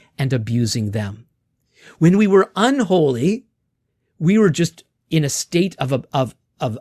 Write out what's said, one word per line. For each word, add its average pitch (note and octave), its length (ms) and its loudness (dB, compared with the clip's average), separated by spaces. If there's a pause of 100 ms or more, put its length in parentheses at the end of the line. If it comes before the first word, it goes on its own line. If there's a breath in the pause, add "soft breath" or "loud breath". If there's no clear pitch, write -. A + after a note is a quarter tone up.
(180 soft breath)
and C3+ 140 -2
abusing A2+ 600 -2
them. G#2+ 340 -8 (760 loud breath)
When F3 180 4
we G#3+ 100 4
were F#3+ 280 2
unholy, F#3+ 920 0 (720)
we F#3 200 2
were G#3 120 4
just E3 340 -4 (260)
in D#3+ 140 0
a C#3 60 -2
state F3 480 -4
of, C3+ 160 -4
of, B2+ 420 -4 (240)
of, A2+ 220 -6